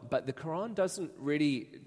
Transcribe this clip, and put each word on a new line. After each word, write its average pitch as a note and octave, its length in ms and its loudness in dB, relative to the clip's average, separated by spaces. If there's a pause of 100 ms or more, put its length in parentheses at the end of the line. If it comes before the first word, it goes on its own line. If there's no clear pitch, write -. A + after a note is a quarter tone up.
but C3 180 2
the C3+ 60 0
Quran F3+ 420 -4
doesn't F#3 420 0
really C#3+ 500 2 (200)